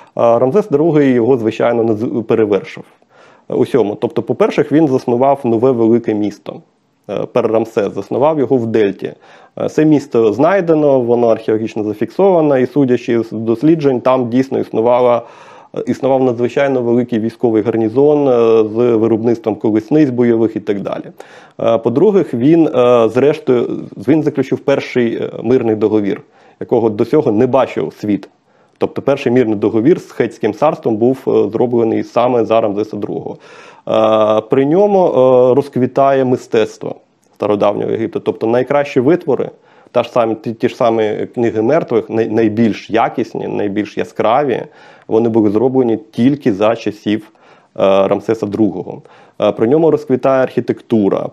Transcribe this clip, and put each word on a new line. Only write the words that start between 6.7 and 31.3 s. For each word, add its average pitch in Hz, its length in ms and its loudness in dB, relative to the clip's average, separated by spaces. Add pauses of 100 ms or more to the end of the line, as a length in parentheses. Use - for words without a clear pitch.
Е, 98 60 -8 (200)
Пер-Рамсес 110 600 -2
заснував 120 440 -2
його 135 180 0
в 117 100 -2
Дельті. 107 460 -2 (480)
Е, - 80 -2
це 156 160 0
місто 123 480 2
знайдено, 151 680 2
воно 120 280 0
археологічно 110 560 -2
зафіксовано, 151 720 0
і, 123 80 2
судячи 123 560 0
з - 100 -6
досліджень, 127 680 0
там 127 280 0
дійсно 123 300 0
існувала, 120 640 0 (560)
е, - 80 -6
існував 131 360 0
надзвичайно 127 600 0
великий 120 360 0
військовий 113 440 -2
гарнізон, 127 640 2
е, 127 40 2 (420)
з 117 220 2
виробництвом 113 580 0
колесниць 127 560 0
бойових 117 460 0
і 101 40 -4
так 101 200 -4
далі. - 240 -8 (560)
Е, 113 180 0
по-друге, 156 460 2 (100)
він, 151 340 4
е, 123 400 4
зрештою, 127 600 0 (400)
він 151 140 2
заключив 139 360 -2
перший, 127 580 -2
е, - 140 -6 (120)
мирний 113 340 2
договір, 104 440 0 (400)
якого 117 300 0
до - 140 -2
цього 143 280 0
не 113 140 2
бачив 120 540 -2
світ. 101 280 -4 (500)
Тобто 98 240 -4
перший 135 300 0
мирний 117 240 2
договір 113 440 2
з - 120 -20
Хетським 113 420 -4
царством 147 420 -2
був, 123 220 0 (100)
е, 110 240 2